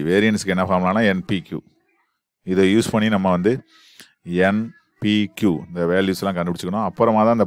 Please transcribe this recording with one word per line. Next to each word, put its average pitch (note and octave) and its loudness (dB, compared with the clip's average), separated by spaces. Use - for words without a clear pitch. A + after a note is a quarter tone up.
வேரியன்ஸுக்கு G2 0
என்ன F#2 0
ஃபார்முலானா F#2 0
என்பிக்யூ. F2+ -6
இதை F#2 2
யூஸ் A2+ 2
பண்ணி A2 0
நம்ம F#2+ 0
வந்து F#2 2
என்பிக்யூ G#2+ -2
இந்த F2 -6
வேல்யூஸ்லாம் F#2+ -2
கண்டுபிடிச்சிக்கணும். F2+ -6
அப்புறமா A2 2
தான் A#2 4
இந்த G#2 2